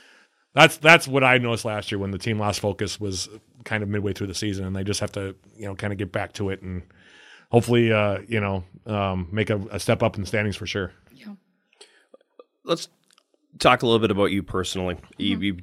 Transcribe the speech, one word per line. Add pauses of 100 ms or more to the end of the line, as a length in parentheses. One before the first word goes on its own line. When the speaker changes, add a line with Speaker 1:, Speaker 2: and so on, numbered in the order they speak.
(540)
Speaker 1:
that's,
that's
what
I
noticed
last
year
when
the
team
lost
focus
was (360)
kind
of
midway
through
the
season,
and
they
just
have
to, (200)
you
know,
kinda
get
back
to
it
and (680)
hopefully,
uh, (100)
you
know, (220)
um,
make
a, (120)
a
step
up
in
the
standings
for
sure. (240)
Speaker 2:
Yeah. (1300)
Speaker 3:
Let's (720)
talk
a
little
bit
about
you
personally. (220)
You,
Speaker 2:
Mm-hmm.
Speaker 3:
you